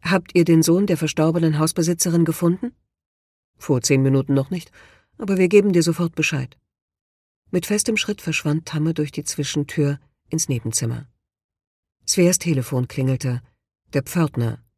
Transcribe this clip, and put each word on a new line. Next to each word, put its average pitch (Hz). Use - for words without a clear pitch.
„Habt 175
ihr 170
den 165
Sohn 170
der -
verstorbenen 160
Hausbesitzerin 170
gefunden?“ 175
„Vor 127
zehn 135
Minuten 135
noch 135
nicht, 175
aber 196
wir 185
geben 202
dir 170
sofort 165
Bescheid.“ 139
Mit 180
festem 208
Schritt -
verschwand 156
Tamme 160
durch 151
die 147
Zwischentür 143
ins -
Nebenzimmer. 117
Sveas 180
Telefon 131
klingelte. 131
Der 139
Pförtner. 123